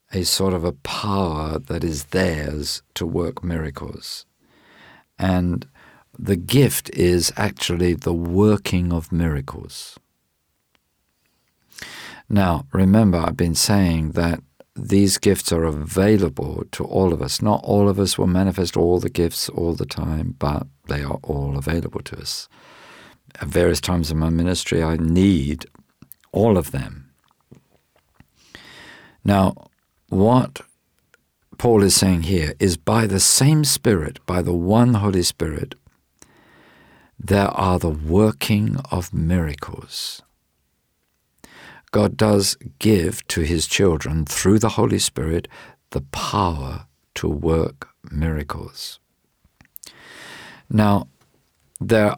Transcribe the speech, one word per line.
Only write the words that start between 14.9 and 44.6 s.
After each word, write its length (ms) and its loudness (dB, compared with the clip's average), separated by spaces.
gifts 340 0
are 120 0
available 1080 0
to 120 -8
all 280 2
of 80 -2
us. 220 -6
Not 220 2
all 260 4
of 100 0
us 160 0
will 120 0
manifest 500 0
all 220 4
the 100 -4
gifts 400 -2
all 240 -2
the 140 -6
time, 500 -6
but 300 -4
they 140 -4
are 220 -6
all 340 -4
available 440 -4
to 180 -16
us. 280 -12
At 60 -8
various 340 2
times 300 -2
in 80 0
my 100 0
ministry, 540 0
I 140 0
need 680 2
all 280 4
of 100 -4
them. 400 -10
Now, 300 4
what 520 2
Paul 240 6
is 140 4
saying 260 2
here 380 0
is 180 2
by 300 0
the 120 0
same 440 4
Spirit, 640 -2
by 160 0
the 100 0
one 400 4
Holy 300 2
Spirit, 500 -6
there 280 2
are 320 0
the 100 -2
working 880 0
of 200 -4
miracles. 1080 -4
God 260 2
does 400 2
give 480 2
to 140 -2
his 240 0
children, 600 0
through 340 2
the 120 0